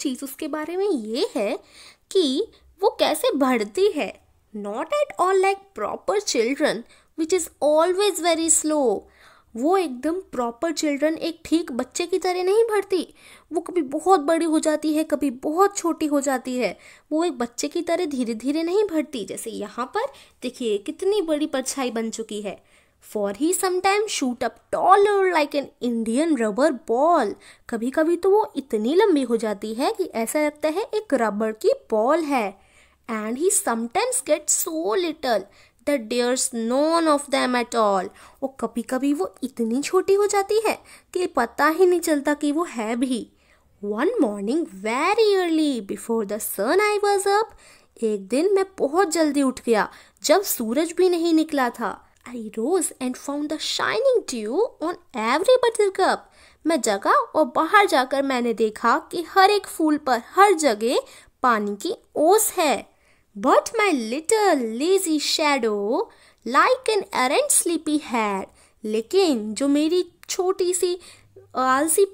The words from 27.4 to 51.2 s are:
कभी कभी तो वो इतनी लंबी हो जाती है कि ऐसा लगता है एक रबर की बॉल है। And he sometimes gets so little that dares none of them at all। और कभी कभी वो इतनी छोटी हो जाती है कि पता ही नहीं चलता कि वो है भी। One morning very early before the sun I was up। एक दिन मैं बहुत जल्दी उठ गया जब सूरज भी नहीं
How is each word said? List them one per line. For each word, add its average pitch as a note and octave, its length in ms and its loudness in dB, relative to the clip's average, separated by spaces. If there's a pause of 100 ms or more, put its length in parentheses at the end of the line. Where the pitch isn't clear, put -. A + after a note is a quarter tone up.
कभी A#3 220 -4
कभी D#4+ 260 0
तो F#4+ 120 0
वो G#4+ 280 2
इतनी A#3+ 380 -2
लंबी F#4 280 4
हो A#3 140 0
जाती G#3+ 360 -4
है C#4+ 240 -2
कि F#4+ 60 -2 (120)
ऐसा A#3 300 -2
लगता D4+ 240 -2
है D#4 140 -2 (120)
एक G#4+ 180 -4
रबर A3 380 0 (100)
की G#4 100 2 (200)
बॉल C4 320 2
है। C4 240 0 (640)
And A3 280 -6
he F4+ 160 2
sometimes C4 760 -2
gets - 340 0
so E4 340 -4
little C#4 480 -2 (420)
that C#4+ 220 0
dares B3 340 0 (100)
none D4 540 0
of C#4+ 280 0
them B3+ 240 0
at A#3 240 -4
all। G3 260 0 (340)
और C4+ 160 -6
कभी A#3 300 -6
कभी C4+ 240 0
वो F4 200 -4 (100)
इतनी A#3 380 -2
छोटी F#4 320 2
हो G4+ 140 4
जाती G4+ 380 0
है E4+ 120 0 (360)
कि F4+ 140 -2 (100)
पता C4 320 2
ही E4 160 4
नहीं F4+ 140 4
चलता D4 340 0
कि D4 180 -2
वो D#4+ 200 0
है A3+ 240 -4
भी। B3 260 -2 (600)
One A3 320 -2 (100)
morning G#3+ 440 -2 (160)
very F4+ 540 2
early D#4+ 340 2 (220)
before A3+ 400 -4
the G#3+ 100 -6
sun D#4 400 0
I G#4 220 0
was G4+ 260 2
up। G#4+ 240 0 (480)
एक G#3 240 -2
दिन E4 280 2
मैं F#4+ 100 2 (140)
बहुत D#4+ 340 2
जल्दी D4 300 2
उठ B3+ 220 -2
गया G#3+ 240 2 (340)
जब F#4 280 4
सूरज C#4 460 -2
भी F4+ 120 4
नहीं E4+ 240 0